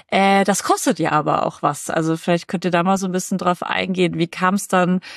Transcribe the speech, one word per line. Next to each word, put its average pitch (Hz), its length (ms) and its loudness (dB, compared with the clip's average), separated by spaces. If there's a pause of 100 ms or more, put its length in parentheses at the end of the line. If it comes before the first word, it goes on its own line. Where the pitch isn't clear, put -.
Äh, 196 360 4
das 196 180 0
kostet 294 360 0
ja 156 140 0
aber 151 320 0
auch - 160 -4
was. - 300 -4
Also 160 260 0
vielleicht 175 320 -2
könnt 185 160 -6
ihr 180 60 0
da 170 120 2
mal 190 140 2
so 190 80 -4
ein 185 80 -4
bisschen 185 240 -2
drauf 180 260 -2
eingehen. 185 560 -2
Wie 170 100 0
kam's 185 400 -2
dann 185 320 2 (160)